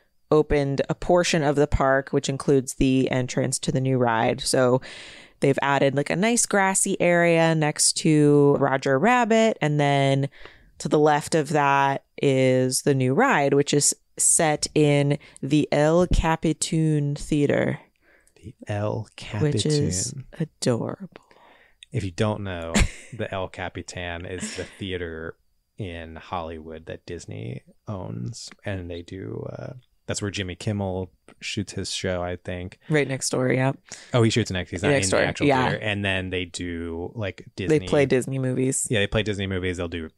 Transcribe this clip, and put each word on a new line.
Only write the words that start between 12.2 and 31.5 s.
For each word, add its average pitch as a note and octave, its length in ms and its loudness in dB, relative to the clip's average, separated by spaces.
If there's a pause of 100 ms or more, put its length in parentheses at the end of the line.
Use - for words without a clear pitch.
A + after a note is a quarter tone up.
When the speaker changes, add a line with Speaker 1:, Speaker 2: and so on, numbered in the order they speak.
Speaker 1:
is C3 600 2
the C#3+ 140 2
new C3 180 2
ride, D#3+ 400 2
which C#3+ 220 2
is C#3+ 200 2 (220)
set - 580 2
in C#3+ 420 4 (240)
the C#3 300 2
El D#3+ 360 4
Capitan D#3 1080 0
Theater, C#3 640 0 (640)
Speaker 2:
The - 120 -16 (140)
El G#2+ 400 -4 (320)
Speaker 1:
which D3 260 0
is D3+ 480 0 (180)
Speaker 2:
Capitan. D#3 160 -6 (140)
Speaker 1:
adorable. - 480 -4 (840)
Speaker 2:
If G#2+ 120 -4
you F#2+ 80 -8
don't G#2+ 320 -4
know, E2+ 300 -8 (200)
Speaker 1:
<laughs> - 200 -20
Speaker 2:
the G#2+ 200 -8
El F#2+ 160 -6
Capitan F2 760 -10
is F#2+ 320 -10
the F2+ 60 -8
theater E2+ 720 -10 (420)
in E2+ 380 -12
Hollywood D#2+ 720 -10
that F2 180 -14
Disney G2+ 560 -12 (260)
owns, A2+ 640 -10 (160)
and F#2 240 -8
they F2 120 -10
do, F#2+ 500 -12
uh, - 220 -14 (320)
that's - 160 -6
where G2+ 100 -4
Jimmy F#2 240 -6
Kimmel F#2+ 560 -4 (280)
shoots - 340 -8